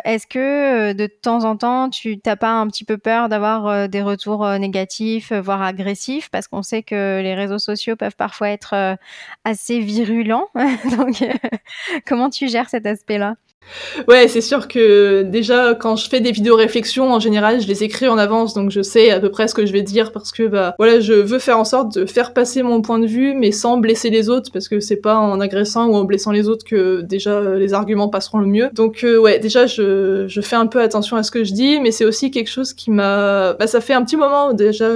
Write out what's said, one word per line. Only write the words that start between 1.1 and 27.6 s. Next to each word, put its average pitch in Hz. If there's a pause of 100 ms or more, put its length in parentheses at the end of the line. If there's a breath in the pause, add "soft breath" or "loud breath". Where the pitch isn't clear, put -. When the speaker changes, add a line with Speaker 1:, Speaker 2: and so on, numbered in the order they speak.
Speaker 1:
en 220
temps, 254
tu, 220
t'as 214
pas 226
un 220
petit 214
peu 214
peur 226
d'avoir, 214
euh, 202
des 196
retours, 208
euh, 196
négatifs, 196
euh, 202
voire 196
agressifs ? 196
Parce -
qu'on -
sait 220
que 196
les 190
réseaux 196
sociaux 214
peuvent 208
parfois 208
être, 208
euh, 190 (500 loud breath)
assez 226
virulents. 226
<laughs> 247
Donc, 254
euh, 226 (760 loud breath)
comment 254
tu 269
gères 240
cet 214
aspect-là ? 208 (760 loud breath)
Speaker 2:
Ouais, 247
c'est 233
sûr 262
que 202
déjà, 233
quand 226
je 220
fais 254
des 240
vidéos 220
réflexions, 233
en 226
général, 214
je 196
les 196
écris 220
en 226
avance, 214
donc 196
je 196
sais 226
à 190
peu 196
près 220
ce 226
que 214
je 190
vais 202
dire 214
parce -
que, 226
bah, 190
voilà, 233
je 220
veux 208
faire 247
en 226
sorte 240
de 185
faire 240
passer 247
mon 240
point 226
de 226
vue, 262
mais 233
sans 240
blesser 226
les 220
autres, 247
parce 190
que 208
c'est 202
pas 214
en 202
agressant 202
ou 214
en 202
blessant 196
les 208
autres 220
que 185
déjà, 196
euh, 202
les 196